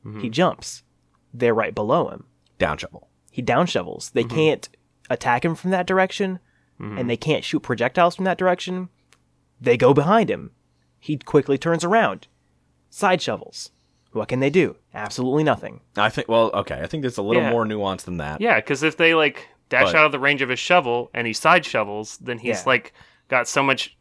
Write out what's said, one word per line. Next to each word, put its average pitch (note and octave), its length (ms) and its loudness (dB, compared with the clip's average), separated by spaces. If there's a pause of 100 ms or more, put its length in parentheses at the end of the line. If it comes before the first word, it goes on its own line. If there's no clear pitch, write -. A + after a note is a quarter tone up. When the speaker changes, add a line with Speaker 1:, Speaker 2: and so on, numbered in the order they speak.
Speaker 1:
Mm-hmm. G#2+ 160 -12
Speaker 2:
He A#2+ 80 -6
jumps. - 540 -2 (500)
They're A#2 200 2
right G#2+ 220 0
below A#2+ 320 0
him. - 160 -14 (340)
Speaker 3:
Down D2+ 220 0
shovel. - 300 -16 (200)
Speaker 2:
He - 140 -8
down C3 240 2
shovels. - 440 -6
They A#2+ 120 0
Speaker 1:
Mm-hmm. A#2+ 120 -6
Speaker 2:
can't D#3 340 0 (400)
attack B2+ 360 0
him E3 100 0
from F3+ 160 -4
that F3+ 160 0
direction, F#3+ 520 0 (420)
Speaker 1:
Mm-hmm. G#2 160 -8
Speaker 2:
and B2 120 -4
they A#2+ 80 0
can't D3 260 -2
shoot - 160 -2
projectiles C3 560 0
from F#3 100 -4
that F3+ 140 0
direction. F#3 500 -2 (720)
They B2 160 4
go C#3 160 6
behind F3 380 4
him. - 200 -8 (480)
He D#3 180 -6
quickly C#3 420 2
turns E3+ 240 0
around. F3 440 0 (640)
Side F#3 320 0
shovels. - 500 -8 (420)
What G#2+ 160 -6
can B2+ 100 -2
they C3+ 100 2
do? D3 280 2 (180)
Absolutely B2+ 480 -2
nothing. - 380 -2 (140)
Speaker 3:
I G#2 140 2
think, - 180 -4
well, A2+ 260 4
okay, F#2+ 280 -4
I D#2+ 60 -8
think D#3+ 160 -8
there's B2 140 -4
a G#2+ 40 -4
little A#2 220 2
Speaker 1:
Yeah. A#2 80 0
Speaker 3:
more A#2 140 0
nuance G2+ 380 -4
than F2+ 140 -8
that. D2+ 240 -8
Speaker 1:
Yeah, G#3 200 2
'cause C3+ 200 -4
if D3+ 160 -2
they, E3 160 4
like, D#3 340 0 (220)
dash B2 220 2
Speaker 3:
But E3+ 40 -2
Speaker 1:
out D#3 120 6
of D3 40 2
the C#3 80 -4
range C#3 220 0
of C3 80 -2
his B2 100 -4
shovel B2 540 0
and A#2 140 -4
he A2+ 60 -4
side E3 320 4
shovels, G#2+ 520 -4
then B2 220 -8
he's, A#2 220 -4
Speaker 2:
Yeah. - 40 -14
Speaker 1:
like, B2+ 280 0 (340)
got B2 200 0
so - 140 0
much C3+ 400 -2